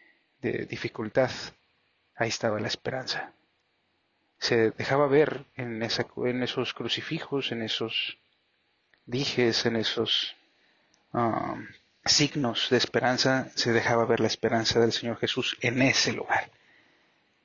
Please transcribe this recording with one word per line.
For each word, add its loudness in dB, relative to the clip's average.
de -2
dificultad, -2
ahí -2
estaba -2
la -4
esperanza. -6
Se 2
dejaba 0
ver 4
en -6
esa, -2
en -2
esos -4
crucifijos, -6
en -6
esos -4
dijes, 0
en 2
esos, -2
um, -2
signos 2
de 6
esperanza, 2
se 2
dejaba 4
ver 2
la 4
esperanza 2
del 6
Señor -4
Jesús -2
en 0
ese 4
lugar. -4